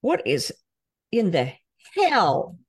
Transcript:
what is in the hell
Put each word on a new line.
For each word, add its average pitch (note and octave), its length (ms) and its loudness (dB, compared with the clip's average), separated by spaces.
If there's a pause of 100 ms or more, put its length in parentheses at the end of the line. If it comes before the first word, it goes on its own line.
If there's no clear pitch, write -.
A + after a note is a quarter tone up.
what - 240 0
is C3+ 280 -2 (580)
in A3 200 0
the C3+ 220 0 (420)
hell C#4 640 2 (120)